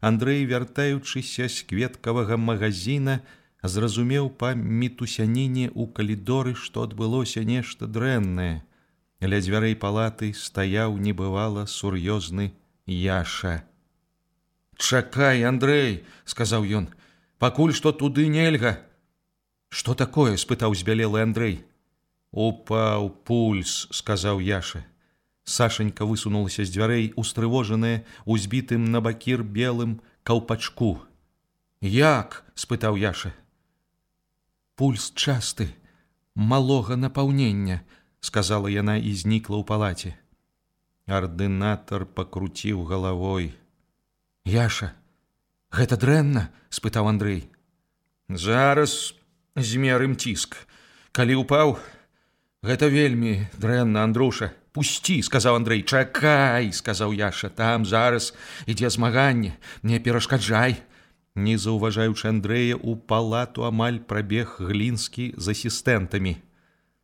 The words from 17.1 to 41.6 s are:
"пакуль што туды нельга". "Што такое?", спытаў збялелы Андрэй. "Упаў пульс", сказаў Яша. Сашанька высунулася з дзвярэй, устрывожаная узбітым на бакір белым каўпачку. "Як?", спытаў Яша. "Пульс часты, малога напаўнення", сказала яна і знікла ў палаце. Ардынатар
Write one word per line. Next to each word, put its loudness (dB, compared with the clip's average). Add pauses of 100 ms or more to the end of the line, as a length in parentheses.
"пакуль 4
што 2
туды 2
нельга". 2 (840)
"Што -4
такое?", 2
спытаў 0
збялелы 0
Андрэй. 0 (680)
"Упаў 0 (140)
пульс", 0
сказаў -2
Яша. -4 (640)
Сашанька 0
высунулася -2
з -8
дзвярэй, 0
устрывожаная 0 (220)
узбітым 0
на 2
бакір -2
белым -2 (220)
каўпачку. 0 (800)
"Як?", 2 (120)
спытаў -2
Яша. -2 (1400)
"Пульс 0
часты, -2 (640)
малога 2
напаўнення", 0 (400)
сказала -2
яна 0
і -4
знікла -2
ў -4
палаце. -2 (960)
Ардынатар -2